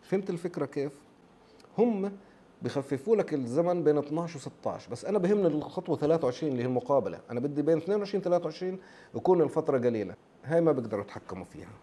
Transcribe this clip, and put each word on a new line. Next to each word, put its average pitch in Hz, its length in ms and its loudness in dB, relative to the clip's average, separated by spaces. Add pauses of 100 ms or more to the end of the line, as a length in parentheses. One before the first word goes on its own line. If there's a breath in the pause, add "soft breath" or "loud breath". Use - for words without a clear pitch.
فهمت 196 280 -2
الفكرة 170 360 -4
كيف؟ 143 360 -6 (760 loud breath)
هم 208 340 2 (500 loud breath)
بخففوا 135 540 0
لك 185 180 0
الزمن 156 500 0
بين 147 140 6
اثناش 160 380 -4
وستاش، - 520 -8
بس - 180 -10
أنا 202 120 0
بهمني 196 300 4
الخطوة 151 500 -2
ثلاثة 160 280 2
وعشرين 131 260 -2
اللي 123 120 -2
هي 131 40 0
المقابلة، 123 520 0 (120)
أنا 120 80 -4
بدي 143 220 -2
بين 156 160 4
اثنين 196 220 0
وعشرين 202 220 -2
ثلاثة 175 240 2
وعشرين 185 340 -6 (360 loud breath)
يكون 175 260 4
الفترة 151 360 2
قليلة، 113 380 0 (280)
هاي 165 180 2
ما 165 100 6
بيقدروا 110 320 -2
يتحكموا - 420 -12
فيها. - 260 -16 (120)